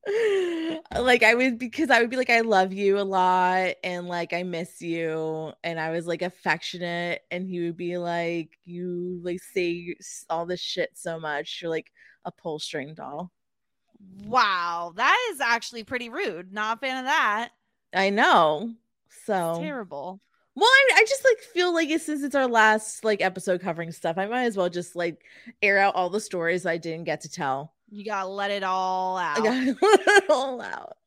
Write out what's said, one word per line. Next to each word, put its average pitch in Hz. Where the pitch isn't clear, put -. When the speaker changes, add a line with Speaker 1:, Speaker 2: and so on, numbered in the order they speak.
Speaker 1:
Like, 330
I 220
would, 247
because 247
I 233
would 233
be 254
like, 254
"I 233
love 190
you 196
a -
lot," 185
and, 175
like, 175
"I 175
miss 175
you," 160
and 165
I 160
was, 165
like, 170
affectionate, 175
and 180
he 180
would 170
be 175
like, 170
"You, 175
like, 180
say 175
s-, -
all 170
this 175
shit -
so 165
much. 151
You're 170
like 160
a 180
pull 156
string 151
doll." 147
Speaker 2:
Wow, 190
that 370
is 277
actually 233
pretty 240
rude. 190
Not 214
a -
fan 262
of 254
that. 240
Speaker 1:
I 190
know. 208
Speaker 2:
It's 180
Speaker 1:
So -
Speaker 2:
terrible. 185
Speaker 1:
Well, 359
I, 539
I 440
just, 523
like, 480
feel 359
like 330
it, 320
since 302
it's 285
our 262
last, 220
like, 208
episode 180
covering 170
stuff, 165
I 190
might 247
as 214
well 180
just, 170
like, 170
air 202
out 196
all 180
the 202
stories 175
I 170
didn't 160
get 156
to 156
tell. 143
Speaker 2:
You 208
gotta 196
let 202
it 202
all 185
Speaker 1:
I 226
Speaker 2:
out. -
Speaker 1:
gotta 254
<laughs> -
let 403
it 381
all 262
out. -